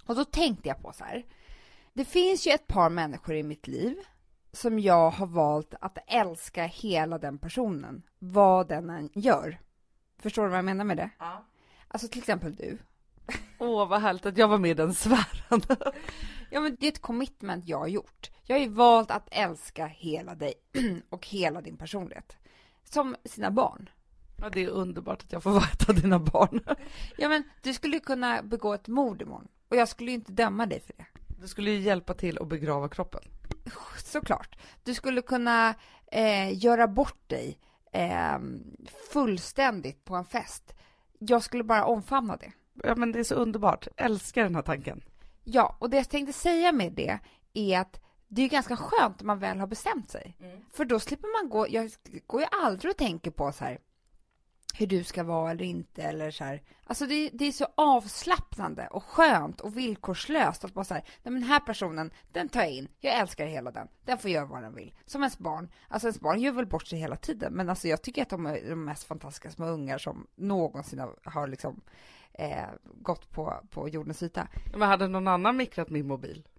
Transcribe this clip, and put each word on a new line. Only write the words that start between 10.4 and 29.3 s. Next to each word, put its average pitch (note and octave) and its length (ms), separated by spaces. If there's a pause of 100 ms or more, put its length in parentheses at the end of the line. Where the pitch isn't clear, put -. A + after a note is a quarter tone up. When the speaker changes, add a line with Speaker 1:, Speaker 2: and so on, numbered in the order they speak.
Speaker 1:
du G3+ 60
vad F#3 100
jag F#3 60
menar F#3+ 200
med G3 120
det? - 220
Speaker 2:
Ja. F3+ 260 (480)
Speaker 1:
Alltså A3+ 160
till B3 100
exempel F3 360
du. - 240 (800)
Speaker 2:
Åh, A3 300
vad G3+ 120
härligt F#3+ 260
att G3 120
jag A3 100
var G#3 100
med F3 120
i E3 40
den D#3+ 200
sfären. A3+ 760
<laughs> C4+ 240 (580)
Speaker 1:
Ja, C#4+ 100
men D4+ 200
det C#4 60
är D4+ 60
ett - 100
commitment G3+ 640
jag D#3 100
har D3+ 80
gjort. - 440 (120)
Jag B3+ 140
har D4 40
ju C4 80
valt A3+ 420
att - 200
älska E3 560
hela E3 480
dig D3 200 (280)
<clears throat> F#3 280
och - 160
hela F3 340
din D#3+ 160
personlighet. - 600 (480)
Som C4+ 400
sina G3 260
barn. G#3 400 (460)
Speaker 2:
Ja, G#3 140
det F#3+ 120
är F3+ 60
underbart F3+ 540
att - 100
jag F3 100
får G3 80
vara G3+ 140
ett - 240
av G#3+ 60
dina F3+ 240
barn. E3+ 480
<laughs> D4 100 (400)
Speaker 1:
Ja, D4 120
men D4+ 140 (200)
du C4 120
skulle D4 220
ju D#4+ 40
kunna B3 420
begå G#3 320
ett G3+ 140
mord A#3 340
imorgon. C#2 260 (200)